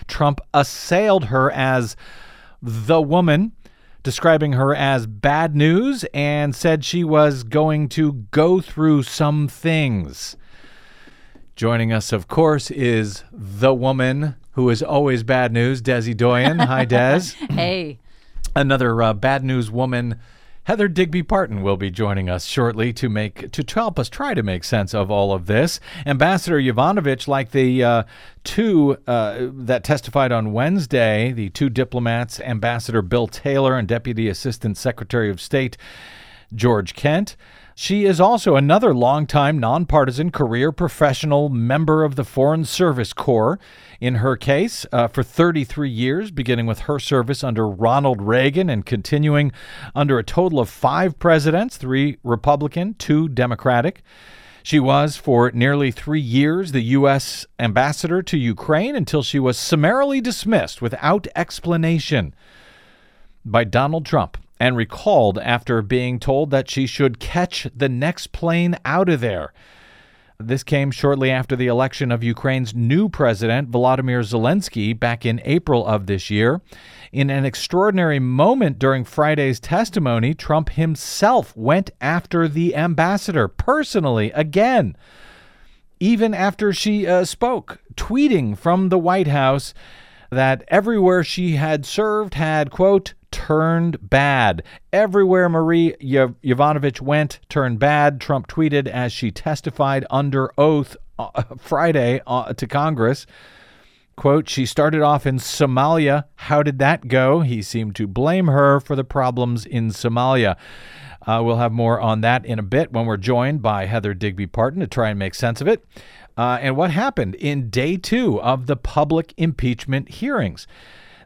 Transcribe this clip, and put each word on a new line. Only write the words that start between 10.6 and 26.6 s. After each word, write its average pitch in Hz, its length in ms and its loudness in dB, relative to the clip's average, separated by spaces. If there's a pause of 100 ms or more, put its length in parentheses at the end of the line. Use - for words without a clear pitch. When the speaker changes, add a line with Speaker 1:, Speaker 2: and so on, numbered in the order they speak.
Speaker 1:
Joining 113 360 0
us, 107 200 -2
of 101 160 -2
course, 156 420 2
is 113 600 -2
the 110 420 0
woman 131 600 -2 (160)
who 123 180 2
is 113 100 0
always 139 440 0
bad 127 280 0
news, 120 300 0
Desi 117 340 -2
Doyen. 123 440 2
Hi, 131 240 2
Des. 123 360 2
Speaker 2:
<laughs> 208 300 -8
Hey. 170 480 -4 (560)
Speaker 1:
Another, 127 480 2
uh, 110 100 4
bad 131 300 0
news 127 260 -2
woman, 120 520 -4 (440)
Heather 208 220 0
Digby 175 380 0
Parton, 113 380 -2
will 98 140 0
be 95 140 -4
joining 98 400 -2
us 90 140 -4
shortly 117 480 -2
to 123 160 -4
make, 107 420 -6
to 147 140 -6 (100)
help 220 240 -2
us 123 100 -2
try 269 260 -6
to 135 100 -2
make 92 180 -4
sense 104 320 -2
of 101 160 0
all 101 220 2
of 92 140 -4
this. 117 340 0 (260)
Ambassador 156 540 2